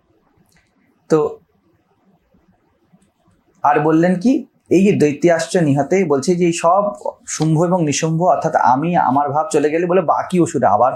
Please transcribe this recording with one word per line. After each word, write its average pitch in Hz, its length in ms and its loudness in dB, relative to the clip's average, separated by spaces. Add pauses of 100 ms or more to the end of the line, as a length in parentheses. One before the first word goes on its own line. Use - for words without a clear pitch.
(1080)
তো 151 300 -2 (2250)
আর 147 160 2
বললেন 165 400 2
কি, 262 280 0 (220)
এই 180 160 4
যে 208 60 4
দৈত্যাশ্চ 160 640 0
নিহতে, 151 480 0
বলছে 143 300 0
যে 175 100 0
এই 170 80 0
সব 190 400 0 (340)
শুম্ভ 156 380 0
এবং 175 200 0
নিশুম্ভ, 160 380 -2
অর্থাৎ 160 320 0
আমি 143 400 0
আমার 143 340 0
ভাব 151 220 -4
চলে 151 180 0
গেলে, 165 160 -2
বলে, 180 160 2
"বাকি 139 380 -2
অসুর", 151 240 -2
আবার 117 320 2